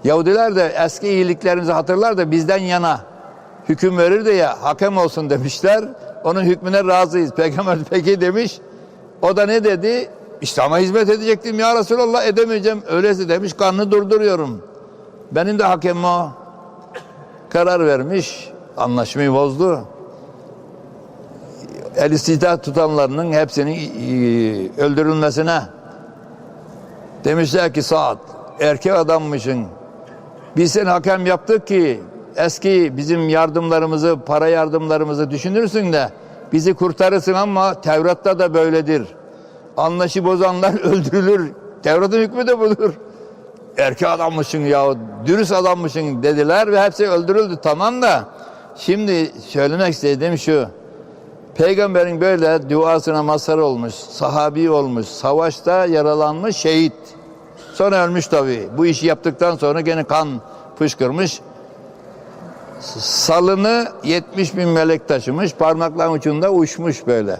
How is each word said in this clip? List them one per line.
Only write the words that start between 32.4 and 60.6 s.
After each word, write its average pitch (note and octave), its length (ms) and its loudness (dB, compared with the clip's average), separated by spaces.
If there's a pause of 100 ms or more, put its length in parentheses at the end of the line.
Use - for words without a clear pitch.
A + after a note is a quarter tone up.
bizim D#3+ 320 0
yardımlarımızı, D#3+ 960 2
para D3+ 220 2
yardımlarımızı D#3 840 0
düşünürsün F#3+ 600 -2
de C#3 160 0 (440)
bizi D#3+ 200 2
kurtarırsın F#3 600 2
ama F#3+ 480 0
Tevrat'ta E3+ 580 0
da F3+ 140 2
böyledir. D#3+ 540 2 (720)
Anlaşı F3 480 -2
bozanlar F#3 480 2
<laughs> A3 100 -4
öldürülür. F#3 680 2 (320)
Tevrat'ın F#3+ 360 2
hükmü A3+ 280 -2
de B3 120 2
budur. G#3+ 340 0 (840)
Erkek C3+ 320 0
adammışsın E3 500 -2
ya, C#3+ 260 2 (400)
dürüst F#3 260 2
adammışsın." D#3+ 720 -2
dediler D3 480 2
ve G3+ 100 4
hepsi G3+ 280 0
öldürüldü. F3+ 540 0
Tamam G3+ 380 0
da F3 220 2 (520)
şimdi F#3+ 560 -2 (160)
söylemek D#3 460 0
istediğim C#3+ 440 0
şu. D3 280 0 (920)
Peygamberin F3+ 640 2
böyle D#3+ 480 2
duasına D#3 540 2
mazhar D3+ 340 0
olmuş, B2 360 0
sahabi D3+ 760 -2
olmuş, C3 380 0
savaşta E3 800 0
yaralanmış, D3+ 720 0
şehit. D#3+ 360 2 (800)
Sonra F#3+ 320 2
ölmüş F3 220 -2
tabii. B2+ 500 0
Bu D#3+ 80 4
işi D#3+ 220 0
yaptıktan E3 480 0
sonra D3 260 0
gene D#3+ 220 -2
kan D3+ 240 0 (520)